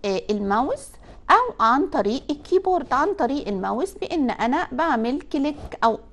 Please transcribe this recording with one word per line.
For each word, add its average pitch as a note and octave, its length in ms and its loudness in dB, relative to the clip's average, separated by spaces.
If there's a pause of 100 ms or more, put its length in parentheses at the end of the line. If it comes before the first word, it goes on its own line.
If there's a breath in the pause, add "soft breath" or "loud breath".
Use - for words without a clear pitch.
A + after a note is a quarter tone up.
آه، F#3+ 240 0
الماوس G#3+ 580 0 (440 loud breath)
أو A#4 280 4
عن B3 280 4
طريق A#3+ 420 -2
الكيبورد. F4+ 640 0
عن D#4 200 2
طريق C#4 340 -2
الماوس G3 460 -2
بإن D#4 360 -2
أنا B3+ 420 0
بعمل B3+ 500 0
كليك - 340 -2 (280)
أو A3+ 160 2 (140)